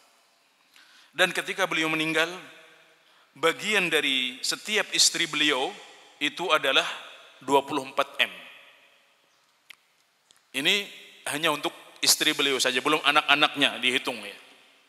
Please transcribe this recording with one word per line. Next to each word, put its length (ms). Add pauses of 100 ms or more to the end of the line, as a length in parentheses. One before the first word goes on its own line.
(1120)
Dan 240
ketika 320
beliau 240
meninggal, 400 (1040)
bagian 560
dari 480
setiap 560
istri 320
beliau 400 (560)
itu 320
adalah 320 (560)
dua 240
puluh 160
empat 320
M. 160 (2250)
Ini 320 (480)
hanya 160
untuk 240 (240)
istri 320
beliau 320
saja, 160
belum 240
anak-anaknya 800
dihitung 400
ya. 160 (500)